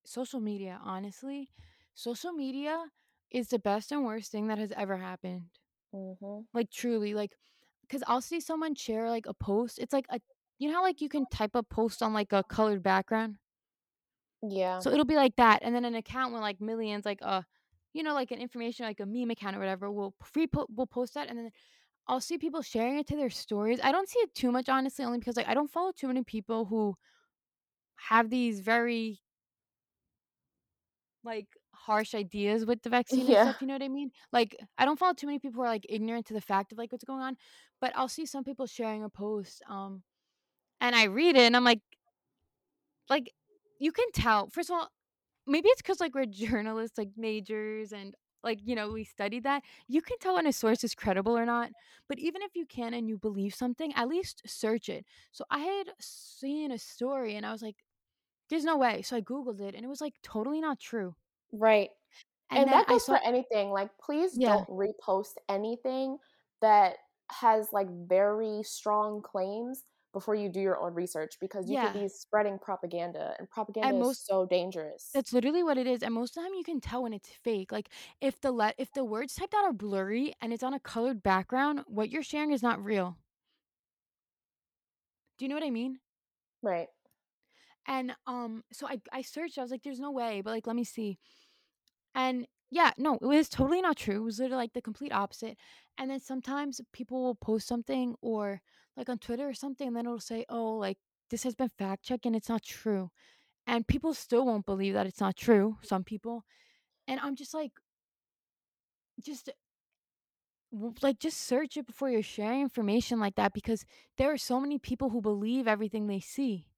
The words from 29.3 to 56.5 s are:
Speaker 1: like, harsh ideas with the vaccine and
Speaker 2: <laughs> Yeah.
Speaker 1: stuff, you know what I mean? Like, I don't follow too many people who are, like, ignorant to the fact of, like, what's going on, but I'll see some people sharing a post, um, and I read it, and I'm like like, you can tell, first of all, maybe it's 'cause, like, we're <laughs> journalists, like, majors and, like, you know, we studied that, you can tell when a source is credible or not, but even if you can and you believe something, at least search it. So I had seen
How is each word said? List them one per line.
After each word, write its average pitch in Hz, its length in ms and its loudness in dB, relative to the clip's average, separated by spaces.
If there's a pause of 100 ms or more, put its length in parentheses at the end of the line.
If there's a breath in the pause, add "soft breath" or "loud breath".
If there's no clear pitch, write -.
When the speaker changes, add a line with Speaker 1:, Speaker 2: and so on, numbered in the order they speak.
Speaker 1:
like, 220 320 -8 (180)
harsh 214 400 2
ideas 208 520 2
with 233 160 2
the 233 80 -6
vaccine 247 380 4
and 226 100 12
Speaker 2:
<laughs> 220 60 12
Yeah. 269 100 6
Speaker 1:
stuff, - 60 -6
you 269 60 -4
know 269 80 -4
what 269 80 -4
I 277 60 -2
mean? 269 220 -4 (220 soft breath)
Like, 240 240 4 (220)
I - 60 6
don't 294 140 4
follow 359 160 4
too - 120 -6
many 285 120 -2
people 247 240 -8
who - 40 -
are, - 40 2
like, 214 180 -2
ignorant 226 380 -4
to 214 80 -8
the 214 60 -2
fact 196 320 -2
of, 220 60 -14
like, 233 140 -10
what's 247 120 -12
going 269 180 -8
on, 262 140 -6 (440 soft breath)
but 254 160 -2
I'll 262 120 0
see 320 180 -6
some 269 180 -8
people 262 220 -6
sharing 214 360 -6
a 214 60 -8
post, 208 600 -8
um, 196 340 -12 (800)
and 240 160 2
I 226 80 8
read 269 320 4
it, 247 60 12
and 233 140 8
I'm 247 80 6
like 233 180 6 (1300)
like, 262 240 0 (460)
you 311 140 0
can 466 200 0
tell, 214 380 2
first 349 200 -4
of 359 60 0
all, 330 120 -2 (580)
maybe 311 240 4
it's 508 120 4
'cause, 381 180 -2
like, 320 140 -2
we're 269 120 0
<laughs> - 0 -
journalists, 220 720 -4
like, 202 180 -4
majors 214 760 -6
and, 202 240 -14 (260)
like, 220 220 -2
you 240 120 -2
know, 214 160 -2
we 220 120 -6
studied 214 400 -4
that, 277 200 0 (240 loud breath)
you 302 140 2
can 480 160 -6
tell 370 180 0
when 330 100 4
a 277 60 4
source 226 320 2
is 220 100 -4
credible 202 420 2
or 233 100 2
not, 233 260 -2 (360 soft breath)
but 277 100 -6
even 330 240 -4
if 392 140 -10
you 330 100 -4
can 233 280 -6
and 233 140 -4
you 220 100 -4
believe 196 360 -2
something, 262 400 -4
at 240 140 0
least 349 380 -4
search - 420 -2
it. - 180 -8 (260 soft breath)
So - 180 -14
I 285 100 0
had 381 400 -4
seen 285 720 -8